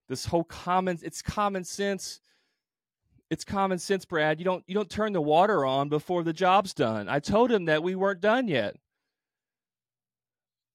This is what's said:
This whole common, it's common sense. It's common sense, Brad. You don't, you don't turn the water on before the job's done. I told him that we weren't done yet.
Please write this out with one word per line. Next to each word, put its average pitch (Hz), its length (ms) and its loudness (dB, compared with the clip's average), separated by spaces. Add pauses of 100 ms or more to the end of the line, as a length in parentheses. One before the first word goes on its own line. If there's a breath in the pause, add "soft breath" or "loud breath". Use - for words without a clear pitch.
This 131 180 -8
whole 170 180 0
common, 180 580 -2
it's - 200 -12
common 202 420 -4
sense. - 560 -6 (1080)
It's 165 140 -6
common 196 340 -2
sense, 190 260 -2
Brad. 156 340 0
You 175 60 -10
don't, 185 220 -2
you 180 80 -10
don't 208 160 -2
turn 208 240 -2
the 165 80 0
water 160 420 4
on 139 240 2
before 165 340 0
the 160 120 -2
job's 185 400 2
done. 110 340 0
I 135 100 0
told 220 320 2
him 202 140 2
that 156 180 2
we 185 120 -2
weren't 190 260 -2
done 226 260 2
yet. 123 300 0 (2000)